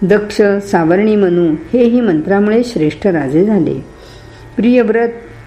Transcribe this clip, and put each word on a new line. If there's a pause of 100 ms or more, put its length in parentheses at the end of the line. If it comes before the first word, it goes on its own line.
दक्ष, (280)
सावर्णी
मनु (180)
हेही
मंत्रामुळे
श्रेष्ठ
राजे
झाले. (840)
प्रियव्रत, (380)